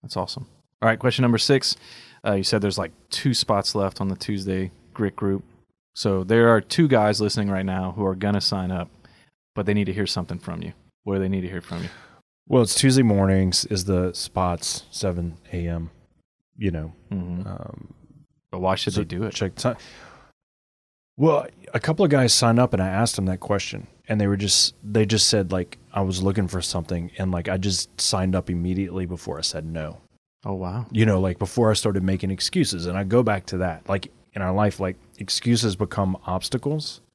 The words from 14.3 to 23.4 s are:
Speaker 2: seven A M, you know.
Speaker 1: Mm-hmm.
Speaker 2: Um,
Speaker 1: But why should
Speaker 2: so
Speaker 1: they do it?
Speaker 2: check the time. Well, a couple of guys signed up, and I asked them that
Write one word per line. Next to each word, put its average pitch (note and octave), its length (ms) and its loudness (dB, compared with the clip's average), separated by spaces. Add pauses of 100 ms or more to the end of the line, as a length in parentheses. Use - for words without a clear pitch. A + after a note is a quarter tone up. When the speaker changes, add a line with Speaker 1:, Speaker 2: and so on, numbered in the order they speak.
Speaker 2:
seven F2 460 -4 (140)
A F2 160 -4
M, E2 240 -6 (680)
you G2+ 140 -2
know. D#2+ 220 -8 (180)
Speaker 1:
Mm-hmm. F2+ 360 -6
Speaker 2:
Um, - 460 -14 (580)
Speaker 1:
But F#2 80 -10
why F#2 160 2
should F#2+ 180 -4
Speaker 2:
so G#2 80 0
Speaker 1:
they G2+ 40 -2
do F2+ 180 -6
it? G#2+ 100 -4
Speaker 2:
check F#2+ 220 -4
the - 60 -12
time. B2+ 160 -2 (1400)
Well, D3+ 300 2 (260)
a - 60 0
couple D#3+ 260 2
of D3 60 4
guys C3 200 4
signed A#2 280 4
up, B2 140 4
and F#2 80 0
I F#2 60 0
asked G2+ 300 0
them G2 80 0
that F#2 160 -2